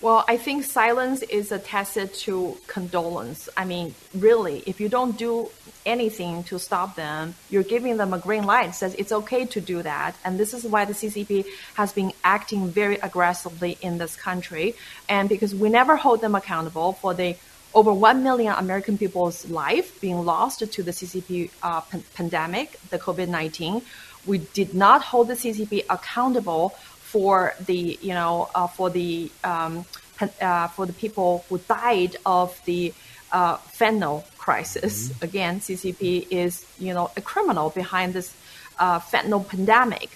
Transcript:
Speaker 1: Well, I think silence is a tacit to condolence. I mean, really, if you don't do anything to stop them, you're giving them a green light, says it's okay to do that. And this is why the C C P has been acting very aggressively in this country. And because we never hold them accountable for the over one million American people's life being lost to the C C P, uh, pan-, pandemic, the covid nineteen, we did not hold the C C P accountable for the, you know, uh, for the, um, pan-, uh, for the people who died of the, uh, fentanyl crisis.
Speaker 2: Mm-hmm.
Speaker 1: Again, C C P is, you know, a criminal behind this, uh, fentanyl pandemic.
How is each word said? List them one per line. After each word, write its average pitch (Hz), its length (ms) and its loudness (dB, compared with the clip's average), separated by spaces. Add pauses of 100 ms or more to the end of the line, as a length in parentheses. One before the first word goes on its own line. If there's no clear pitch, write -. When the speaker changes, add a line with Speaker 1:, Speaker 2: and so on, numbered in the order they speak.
Speaker 1:
Well, 226 260 6
I 233 180 4
think 285 200 -2
silence 254 560 2 (180)
is 208 120 -4
a 196 80 -4
tacit 196 500 -4 (160)
to 185 320 -4 (180)
condolence. 175 640 -4 (160)
I 190 100 -2
mean, 175 280 -6 (340)
really, 202 440 4
if 185 100 -6
you 208 160 0
don't 247 180 0
do 233 180 -2 (640)
anything 180 500 -4
to 185 120 -8
stop 185 380 -2
them, 156 400 -6 (160)
you're 196 240 2
giving 240 220 0
them 196 140 0
a 185 60 -2 (100)
green 208 260 0
light, 185 200 2
says 185 240 -4
it's 196 140 -4 (100)
okay 254 240 -2
to 226 160 -6
do 170 220 -4
that. 151 320 -4 (100)
And 185 140 -2
this 214 160 0
is 233 80 -10 (100)
why 208 120 4
the 202 100 -6
C 214 140 -4
C 208 140 -6
P 196 220 0 (300)
has 202 180 0
been 190 180 0 (120)
acting 196 440 0 (140)
very 202 160 2
aggressively 175 840 -2
in 175 180 -4
this 165 160 -6
country. 180 580 -4 (340)
And 196 220 2
because 202 240 0 (100)
we 214 60 4
never 254 260 8
hold 247 260 4
them 214 120 0
accountable 170 600 -2
for 185 200 -2
the 175 220 -2 (380)
over 214 200 8
one 220 300 6
million 240 340 2
American 196 400 0
people's 180 520 -2
life 165 520 -2
being 175 240 -2
lost 185 320 0 (180)
to 202 60 -6
the 170 120 -4
C - 120 -10
C 180 160 -8
P, 180 300 -6 (100)
uh, 170 200 -4
pan-, 160 220 -10 (120)
pandemic, 175 640 -4 (100)
the 180 80 -4
covid 175 300 -4
nineteen, 170 560 -4 (420)
we 190 140 0 (200)
did 190 140 -2
not 208 300 8
hold 240 240 4
the 247 80 -2
C 233 180 -4
C 214 140 -4
P 202 220 -2
accountable 196 800 0 (440)
for 190 400 4 (120)
the, 175 360 -2
you 190 120 -4
know, 170 420 0
uh, 175 120 2
for 185 220 -2
the, 170 400 -2 (140)
um, 165 420 -4 (320)
pan-, 202 140 -2 (100)
uh, 175 280 2
for 190 160 -4
the 175 80 -6
people 180 560 0
who 185 80 -2
died 202 580 2 (100)
of 180 380 2
the, 175 300 -2 (400)
uh, 175 240 2 (220)
fentanyl 202 440 2 (140)
crisis. 113 720 -2
Speaker 2:
Mm-hmm. 131 160 -8
Speaker 1:
Again, 185 360 -2
C 190 140 -6
C 180 160 -6
P 180 380 -2
is, 175 360 -2 (140)
you 185 140 -6
know, 175 240 -2
a 196 40 -8
criminal 202 480 0
behind 185 440 -2
this, 180 200 -6 (460)
uh, 175 200 4
fentanyl 202 480 0
pandemic. 220 680 2